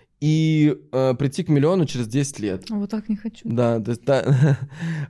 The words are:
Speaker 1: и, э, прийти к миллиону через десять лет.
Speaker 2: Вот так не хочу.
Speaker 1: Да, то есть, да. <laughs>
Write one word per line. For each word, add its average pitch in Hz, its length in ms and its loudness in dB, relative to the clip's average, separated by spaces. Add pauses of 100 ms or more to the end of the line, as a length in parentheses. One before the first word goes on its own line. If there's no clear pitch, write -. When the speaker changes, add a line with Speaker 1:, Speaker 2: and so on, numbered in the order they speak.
(200)
Speaker 1:
и, 156 560 4 (160)
э, 131 220 2
прийти 135 280 -2
к - 60 -8
миллиону 156 380 4
через 123 220 -4
десять 135 320 -2
лет. 92 300 -4
Speaker 2:
Вот 202 200 -4
так 220 180 -8
не 214 80 -2
хочу. - 320 -12
Speaker 1:
Да, 117 320 0
то 107 100 -6
есть, 120 140 -6
да. 135 200 2
<laughs> 135 340 4 (520)